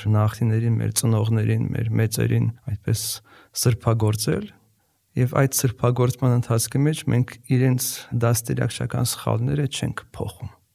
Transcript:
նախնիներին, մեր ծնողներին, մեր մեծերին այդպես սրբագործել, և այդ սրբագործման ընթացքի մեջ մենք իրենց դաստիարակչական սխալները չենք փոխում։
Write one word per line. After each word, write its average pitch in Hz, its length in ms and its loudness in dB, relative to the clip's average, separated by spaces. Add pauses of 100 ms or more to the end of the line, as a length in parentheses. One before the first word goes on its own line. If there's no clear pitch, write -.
նախնիներին, 110 720 2
մեր 110 160 0
ծնողներին, 110 720 2
մեր - 240 -2
մեծերին 117 560 0 (160)
այդպես - 380 -4 (540)
սրբագործել, 113 920 0 (680)
և 123 180 0
այդ 139 220 2
սրբագործման 123 760 2
ընթացքի 120 460 0
մեջ 156 220 0
մենք 123 300 0 (140)
իրենց 127 400 2 (260)
դաստիարակչական 120 960 0
սխալները 131 580 -2
չենք 120 400 -6
փոխում։ - 460 -10 (220)